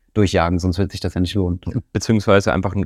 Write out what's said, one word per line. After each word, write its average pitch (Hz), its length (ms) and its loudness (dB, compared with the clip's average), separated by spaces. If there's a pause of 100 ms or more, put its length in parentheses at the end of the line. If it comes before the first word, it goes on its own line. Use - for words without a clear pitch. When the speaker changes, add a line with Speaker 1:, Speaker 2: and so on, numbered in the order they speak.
(160)
Speaker 1:
durchjagen, 90 420 2
sonst 87 220 0
wird 92 120 -2
sich - 100 -12
das 90 120 -4
ja 90 80 -2
nicht 90 140 -2
lohnen. 92 260 -2 (300)
Speaker 2:
Beziehungsweise 101 600 2
einfach 92 220 -2
ein, 98 120 -2